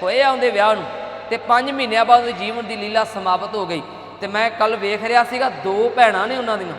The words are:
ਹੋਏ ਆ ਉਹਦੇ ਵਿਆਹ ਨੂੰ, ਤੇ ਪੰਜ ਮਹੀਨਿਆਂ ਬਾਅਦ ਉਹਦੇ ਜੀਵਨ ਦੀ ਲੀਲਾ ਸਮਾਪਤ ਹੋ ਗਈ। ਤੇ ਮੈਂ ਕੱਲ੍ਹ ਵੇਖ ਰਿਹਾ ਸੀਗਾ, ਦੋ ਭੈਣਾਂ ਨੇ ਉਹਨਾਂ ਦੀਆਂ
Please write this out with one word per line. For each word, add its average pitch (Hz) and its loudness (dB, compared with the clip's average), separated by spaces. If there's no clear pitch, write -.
ਹੋਏ 220 2
ਆ 277 6
ਉਹਦੇ 247 2
ਵਿਆਹ 208 4
ਨੂੰ, 185 -6
ਤੇ 226 -2
ਪੰਜ 247 2
ਮਹੀਨਿਆਂ 226 0
ਬਾਅਦ 240 8
ਉਹਦੇ 240 -4
ਜੀਵਨ 220 -6
ਦੀ 220 -8
ਲੀਲਾ 214 -2
ਸਮਾਪਤ 196 -2
ਹੋ 202 -4
ਗਈ। 165 -6
ਤੇ 202 -8
ਮੈਂ 214 -2
ਕੱਲ੍ਹ 220 0
ਵੇਖ 202 -4
ਰਿਹਾ 233 4
ਸੀਗਾ, 247 -2
ਦੋ 208 0
ਭੈਣਾਂ 214 4
ਨੇ 262 -4
ਉਹਨਾਂ 233 -2
ਦੀਆਂ 175 -8